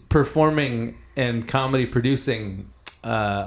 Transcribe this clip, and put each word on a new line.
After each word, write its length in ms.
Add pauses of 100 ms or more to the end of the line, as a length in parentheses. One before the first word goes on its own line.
performing 920 (180)
and 300
comedy 400
producing, 800 (360)
uh, 420